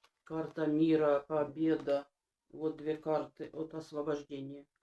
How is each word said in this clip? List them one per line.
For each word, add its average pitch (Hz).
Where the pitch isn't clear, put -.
Карта 160
мира, 151
победа. 147
Вот 156
две 151
карты. 151
Вот 160
освобождение. 143